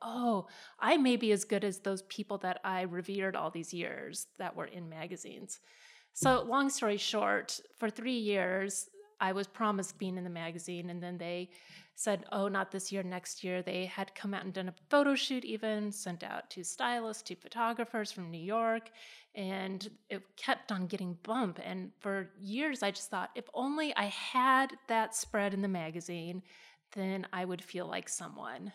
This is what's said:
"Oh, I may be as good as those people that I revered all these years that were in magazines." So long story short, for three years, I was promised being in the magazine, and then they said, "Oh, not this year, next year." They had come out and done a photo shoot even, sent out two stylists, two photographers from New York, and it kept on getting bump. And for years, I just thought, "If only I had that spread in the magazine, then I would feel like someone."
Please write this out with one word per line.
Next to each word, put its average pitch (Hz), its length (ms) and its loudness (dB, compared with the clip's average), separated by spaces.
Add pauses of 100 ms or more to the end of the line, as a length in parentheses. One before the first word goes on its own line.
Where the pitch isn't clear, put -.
"Oh, 233 460 4 (320)
I 294 160 8
may 262 200 8
be 233 160 6
as 202 120 4
good 202 200 2
as 196 140 0
those 196 240 0
people - 360 -6
that 185 260 -2
I 185 180 2
revered 185 540 0
all 160 140 0
these 165 220 -6
years - 540 -4 (120)
that 180 180 -4
were 170 100 -4
in 170 220 -10
magazines." 160 720 -10 (540)
So 254 280 6
long 269 260 4
story 214 280 2
short, 202 640 0 (180)
for 226 100 0
three 226 300 -2
years, 196 720 2 (300)
I 190 120 4
was 196 140 0
promised 196 520 0
being 185 200 -2
in 180 60 -4
the 180 60 -4
magazine, 170 600 -6
and 175 120 -6
then 180 160 -6
they 175 320 -4 (440)
said, 202 360 0
"Oh, 202 180 2
not 196 220 0
this 190 220 -6
year, 196 120 0
next 180 400 -6
year." 180 180 0
They 185 240 -2
had 196 280 -6
come 202 200 -4
out 190 100 -4
and 190 80 -6
done 185 160 -2
a 180 60 -8 (160)
photo 285 260 8
shoot 254 280 0
even, 214 480 -2
sent 180 300 -6
out - 280 -8
two 185 140 -10
stylists, 233 600 -2
two 185 120 -8
photographers 226 760 -2
from 175 180 -8
New 170 80 -8
York, 226 520 2 (440)
and 190 540 -4 (200)
it 196 140 -6 (140)
kept - 340 -2
on 185 160 0
getting 180 280 -2 (100)
bump. 220 380 0
And 185 360 -6
for 196 400 -2
years, 247 460 -2
I 202 80 2
just - 180 -8
thought, 190 240 -2
"If - 200 -10
only 294 420 0
I 202 80 4
had 262 720 4 (100)
that 220 300 4
spread 202 380 0
in 196 80 0
the 202 60 2
magazine, 170 760 -4 (500)
then 190 400 0
I 185 120 0
would 180 180 -2
feel 180 240 -4
like 175 220 -4
someone." 175 680 -8